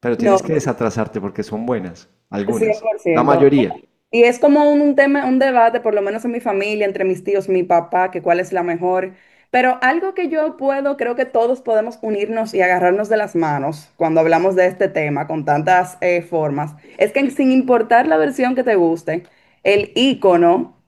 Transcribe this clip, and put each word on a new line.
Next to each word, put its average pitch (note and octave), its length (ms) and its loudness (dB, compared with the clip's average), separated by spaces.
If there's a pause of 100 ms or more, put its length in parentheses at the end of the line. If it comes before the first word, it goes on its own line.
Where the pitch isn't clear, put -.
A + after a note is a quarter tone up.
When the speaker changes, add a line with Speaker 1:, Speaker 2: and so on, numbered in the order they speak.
Speaker 1:
Pero A#3 180 -4
tienes G3 240 2
Speaker 2:
No. - 20 -12
Speaker 1:
que E3 100 -4
desatrasarte A2+ 640 -4
porque G2 220 -8
son A2 240 -8
buenas, F#2 420 -8 (220)
algunas. G#3 360 -2
Speaker 2:
Cien G#3+ 140 -2
por - 200 -6
ciento. E3 160 0
Speaker 1:
La B2 80 2
mayoría. C#3 500 2 (360)
Speaker 2:
Y A#3 140 4
es A#3+ 140 2
como D4 340 4
un, D4 80 2
un C#4+ 160 2
tema, C#4 300 2
un C4 120 2
debate, B3 420 2
por A3 140 -2
lo G#3 80 0
menos G#3+ 220 -6
en B3 80 -4
mi A#3 80 -6
familia, G#3+ 460 -2
entre F#3+ 180 -4
mis F#3 200 -2
tíos, G3 240 -2
mi F#3 140 0
papá, F3+ 480 0
que F3 120 -10
cuál F3 180 0
es F3+ 120 -6
la F#3 100 -2
mejor. F3+ 520 -4 (360)
Pero B3+ 320 2
algo E4+ 320 0
que F4+ 140 -4
yo D#4 280 -2
puedo, C#4 400 -2
creo A#3+ 180 -4
que B3+ 120 -2
todos B3 360 0
podemos A3+ 400 -2
unirnos A3 520 -4
y F#3+ 80 2
agarrarnos F3+ 460 2
de A3 100 2
las G#3 180 -4
manos D3 600 -4
cuando D#3+ 240 2
hablamos E3+ 360 2
de F3+ 100 4
este F#3 220 0
tema D3+ 380 -4
con D#3 180 -6
tantas, F3+ 560 0
eh, F3 220 0
formas, D3+ 520 -4 (240)
es G#3+ 140 2
que C#4 180 0
sin C4+ 220 0
importar B3 560 2
la D#4+ 100 2
versión C4 360 0
que B3+ 100 -2
te A3+ 120 2
guste, E3 480 -2 (380)
el G3+ 320 0
ícono E4+ 920 2